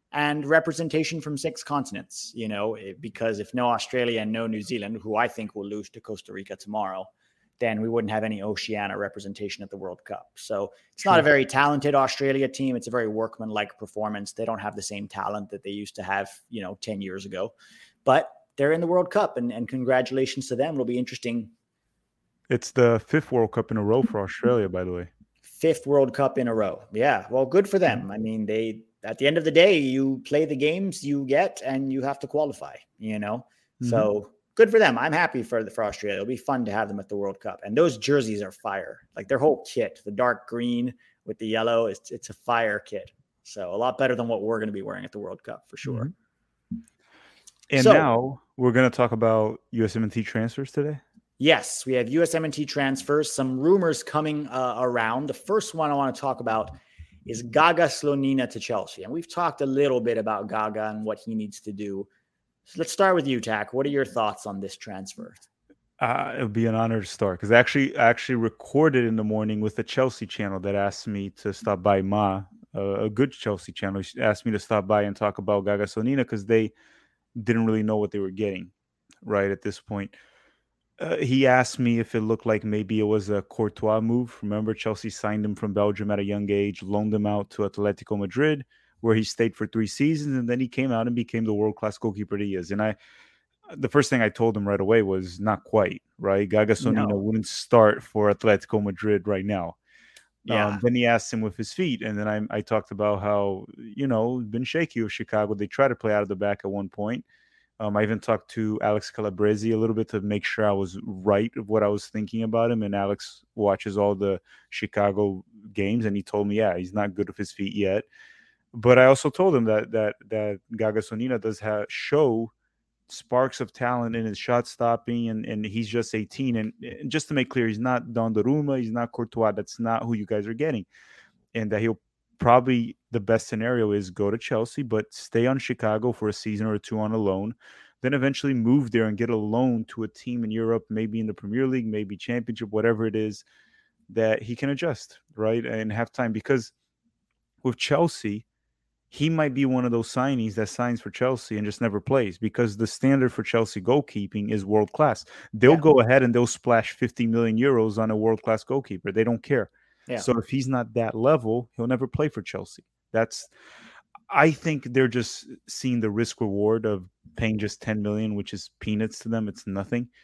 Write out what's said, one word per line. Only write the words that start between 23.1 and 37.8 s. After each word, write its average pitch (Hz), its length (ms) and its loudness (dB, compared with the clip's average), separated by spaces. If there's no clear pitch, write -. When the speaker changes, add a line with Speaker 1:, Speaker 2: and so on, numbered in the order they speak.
Speaker 2:
World 113 200 2
Cup - 180 -4
in 113 60 -2
a 104 80 0
row 113 180 4
for 220 180 -2
Australia, 104 480 0
by 90 160 -4
the 90 80 -4
way. 87 160 -8
Speaker 1:
Fifth - 460 -2
World 139 260 6
Cup 135 260 0
in 123 100 0
a 117 60 0
row. 104 280 0
Yeah, 110 380 2
well, 131 160 2
good 190 220 4
for 196 100 0
them. 147 240 2
Speaker 2:
Mm-hmm. 95 80 -10
Speaker 1:
I 104 80 -8
mean, 110 280 -4
they, 110 360 -2
at 110 140 -8
the 135 80 2
end 156 120 4
of 160 60 0
the 160 60 2
day, 175 280 6
you 135 460 0
play 151 200 2
the 147 120 -2
games 170 460 -2
you 143 220 -2
get, 143 400 0
and 135 280 -4
you 135 100 -2
have 139 180 -4
to 143 60 -8
qualify, 139 500 -4
you 107 200 -6
know? 104 200 -4
Speaker 2:
Mm-hmm. 123 60 -2
Speaker 1:
So, 107 440 0
good 220 160 8
for 226 80 6
them. 143 200 6
I'm 147 140 0
happy 156 300 0
for 113 220 -2
the, 104 60 -10
for - 140 -4
Australia. 101 320 -4
It'll 101 100 -4
be 123 100 -4
fun 127 300 -4
to 104 60 -6
have 104 160 -2
them 101 120 -8
at 95 80 -16
the 104 80 -8
World 101 240 -6
Cup. 92 240 -12
And 104 120 -4
those 151 200 4